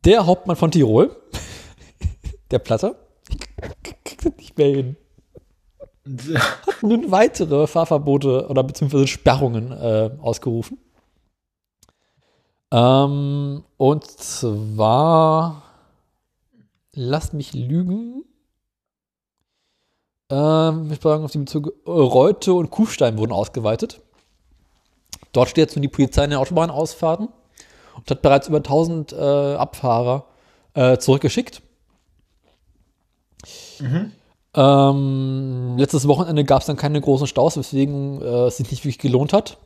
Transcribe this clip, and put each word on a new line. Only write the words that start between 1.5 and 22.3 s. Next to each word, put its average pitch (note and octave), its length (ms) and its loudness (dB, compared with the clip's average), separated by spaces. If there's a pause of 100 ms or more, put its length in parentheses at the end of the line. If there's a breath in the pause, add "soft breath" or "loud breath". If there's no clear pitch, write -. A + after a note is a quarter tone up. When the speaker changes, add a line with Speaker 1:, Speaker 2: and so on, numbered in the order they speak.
Speaker 1:
<laughs> - 680 -10
der B2+ 100 0
Platte, F#3 360 -2 (1080)
kriegt - 200 -14
das D#4+ 120 -2
nicht - 200 -20
mehr D3 120 2
hin. C#3 280 -2 (1300)
Speaker 2:
Ja. D#3 120 0
Speaker 1:
Hat - 420 -4
nun A#3 280 0
weitere E3 560 2
Fahrverbote C#3 840 0
oder C3 160 0
beziehungsweise C#3 420 0
Sperrungen, B2 680 0
äh, A2 380 -2 (100)
ausgerufen. A#2 580 -6 (1900)
Ähm, C#3 960 2 (120)
und C#3+ 280 2
zwar, C#3+ 1600 0 (1300 soft breath)
lass C#3 400 -6
mich C#3+ 220 -10
lügen, F3+ 680 -4 (2000)
ähm, D#3 600 0
ich C#3+ 80 -10
sagen, D#3 240 0
auf C#3+ 80 -8
die D3+ 60 -4
Bezüge, D3 340 -6 (140)
äh, - 40 -10
Reute D#3+ 640 4